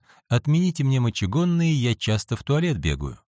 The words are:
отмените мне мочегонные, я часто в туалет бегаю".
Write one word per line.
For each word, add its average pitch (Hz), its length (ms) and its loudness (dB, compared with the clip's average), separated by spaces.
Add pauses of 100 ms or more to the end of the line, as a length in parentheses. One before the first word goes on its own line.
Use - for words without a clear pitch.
(280)
отмените 156 560 0
мне 135 160 2
мочегонные, 160 720 0
я 120 220 0
часто - 400 -2
в - 80 -12
туалет 151 340 0
бегаю". 71 420 -4 (180)